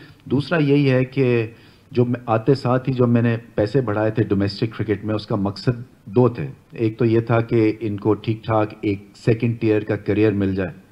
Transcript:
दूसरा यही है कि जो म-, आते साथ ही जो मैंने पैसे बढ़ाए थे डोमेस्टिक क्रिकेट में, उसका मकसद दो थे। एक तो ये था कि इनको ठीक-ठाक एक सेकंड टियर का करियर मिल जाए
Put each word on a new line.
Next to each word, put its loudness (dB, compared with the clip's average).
दूसरा -2
यही 2
है 4
कि 0
जो 2
म-, 0
आते 2
साथ 0
ही -2
जो 4
मैंने 2
पैसे -2
बढ़ाए 0
थे 0
डोमेस्टिक -2
क्रिकेट -4
में, -2
उसका -4
मकसद -2
दो 4
थे। -6
एक -2
तो 0
ये 2
था 0
कि 0
इनको -2
ठीक-ठाक -4
एक -6
सेकंड 0
टियर 0
का -4
करियर 2
मिल 0
जाए -4